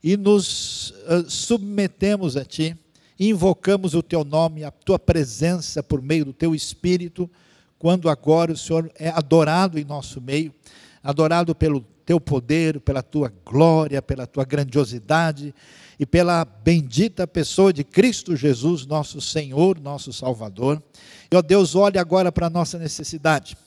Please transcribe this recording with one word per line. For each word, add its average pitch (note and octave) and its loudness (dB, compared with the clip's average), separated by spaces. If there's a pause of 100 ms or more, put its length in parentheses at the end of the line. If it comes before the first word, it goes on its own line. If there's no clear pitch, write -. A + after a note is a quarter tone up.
e F3 2
nos, - 0 (140)
ah, E3+ 0
submetemos G3 -2
a C3+ -6
ti, E3 -6 (420)
invocamos F#3+ 0
o E3+ 0
teu D#3+ -2
nome, D#3 -2
a C#3+ -12
tua - -2
presença D#3 0
por C#3+ -4
meio D3+ 0
do C3+ -12
teu E3 0
Espírito, F3 -4 (520)
quando E3+ 2
agora D#3+ 2
o D#3 -8
Senhor E3 -4
é D#3+ -6
adorado D#3+ 2
em D3 -8
nosso C#3+ -12
meio, C#3+ -4 (500)
adorado D#3+ 0
pelo C#3+ 0 (200)
teu E3+ 2
poder, D3 0
pela C3 -2
tua C#3 -4 (140)
glória, D3+ 2
pela C3 -8
tua C#3 -4
grandiosidade C#3+ -2 (440)
e C#3+ -4
pela F3 2
bendita E3 0
pessoa F#3+ 2
de D3 -2
Cristo G3 2
Jesus, C3+ 0
nosso D3 -6
Senhor, D#3 0
nosso C#3 -12
Salvador. A#2+ -4 (500)
E, E3+ 4
ó F#3 8
Deus, E3+ 4
olhe G3 4
agora F3+ 2
para E3+ -2
a - 0
nossa E3+ -2
necessidade, D#3 -4